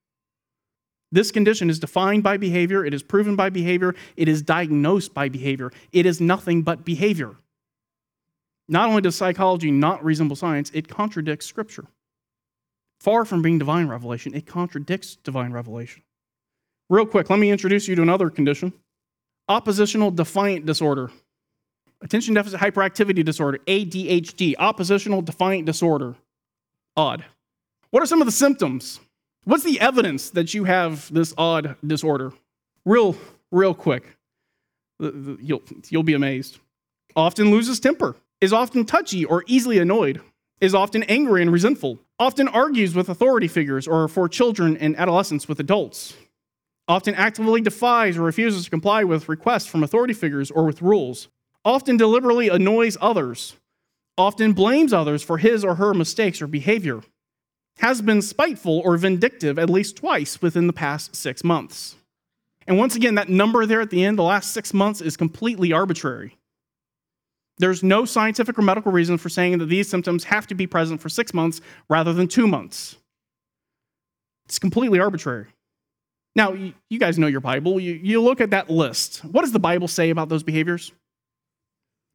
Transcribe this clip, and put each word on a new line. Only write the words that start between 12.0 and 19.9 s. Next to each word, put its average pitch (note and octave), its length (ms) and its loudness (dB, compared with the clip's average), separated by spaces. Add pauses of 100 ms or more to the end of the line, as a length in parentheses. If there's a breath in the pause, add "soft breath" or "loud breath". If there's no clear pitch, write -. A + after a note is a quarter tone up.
Far A3 260 0
from F3+ 180 -2
being E3 180 2
divine D#3 260 0
revelation, A#2+ 480 -10
it D3+ 100 -10
contradicts F3 800 -8
divine B2+ 300 -8
revelation. A#2+ 500 -14 (880)
Real G#3+ 160 4
quick, G3+ 240 0
let G3+ 80 4
me G3+ 140 4
introduce G3+ 340 0
you F#3 80 -4
to E3+ 80 2
another F3 260 2
condition. D3+ 440 -2 (760)
Oppositional G#3 600 0